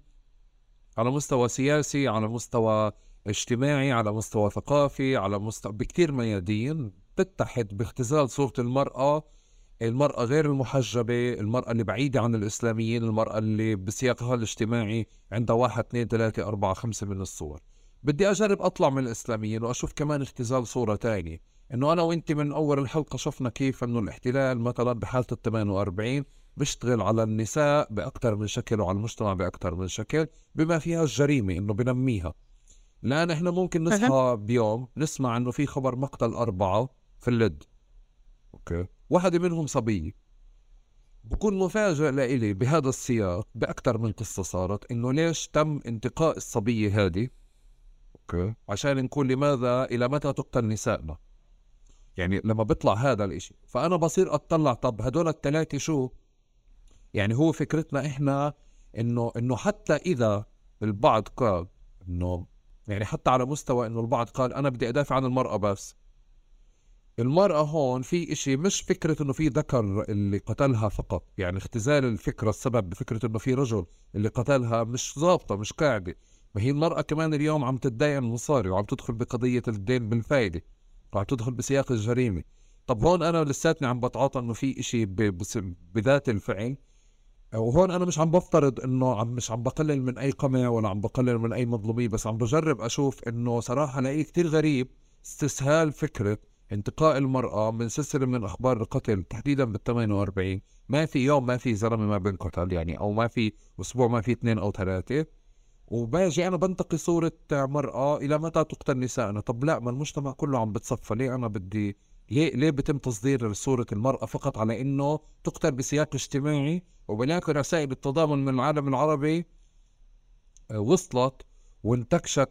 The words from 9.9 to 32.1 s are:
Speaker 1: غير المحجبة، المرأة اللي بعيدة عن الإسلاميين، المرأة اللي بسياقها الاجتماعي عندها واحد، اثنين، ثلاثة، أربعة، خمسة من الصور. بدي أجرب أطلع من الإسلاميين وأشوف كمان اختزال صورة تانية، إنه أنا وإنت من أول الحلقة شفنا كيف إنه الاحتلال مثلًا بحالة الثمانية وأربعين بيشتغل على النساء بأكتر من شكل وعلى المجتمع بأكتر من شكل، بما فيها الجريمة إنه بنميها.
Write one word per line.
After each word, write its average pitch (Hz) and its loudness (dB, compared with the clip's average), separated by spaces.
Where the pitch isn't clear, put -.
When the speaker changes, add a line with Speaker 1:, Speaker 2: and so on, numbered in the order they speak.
Speaker 1:
غير 151 2
المحجبة، 120 0
المرأة 113 -2
اللي 117 2
بعيدة 120 0
عن 117 2
الإسلاميين، 113 -2
المرأة 110 0
اللي 110 0
بسياقها 120 -2
الاجتماعي 113 -2
عندها 113 2
واحد، 117 2
اثنين، 120 -4
ثلاثة، 110 0
أربعة، 101 0
خمسة 107 -6
من 98 -6
الصور. 73 -10
بدي 147 2
أجرب 202 2
أطلع 180 2
من 135 0
الإسلاميين 113 -4
وأشوف 127 -4
كمان 147 -2
اختزال 123 -2
صورة 107 0
تانية، 90 -4
إنه 143 2
أنا 170 2
وإنت 165 0
من 147 0
أول 147 2
الحلقة 139 -2
شفنا 135 -4
كيف 131 -2
إنه 120 -2
الاحتلال 127 -2
مثلًا 120 0
بحالة 120 -2
الثمانية 110 -2
وأربعين 107 -2
بيشتغل 120 0
على 113 2
النساء 113 2
بأكتر 104 -2
من 107 -4
شكل 110 -2
وعلى 92 0
المجتمع 107 -2
بأكتر 90 -4
من 92 -4
شكل، 147 -2
بما 160 2
فيها 165 0
الجريمة 139 2
إنه 104 -2
بنميها. 123 0